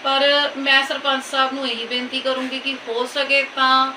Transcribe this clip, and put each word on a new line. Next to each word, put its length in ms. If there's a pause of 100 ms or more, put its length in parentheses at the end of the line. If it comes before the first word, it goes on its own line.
ਪਰ 180 (340)
ਮੈਂ 280
ਸਰਪੰਚ 400
ਸਾਹਿਬ 300
ਨੂੰ 140
ਇਹੀ 180
ਬੇਨਤੀ 340
ਕਰੂੰਗੀ 380
ਕਿ 160 (140)
ਹੋ 180
ਸਕੇ 360 (120)
ਤਾਂ 420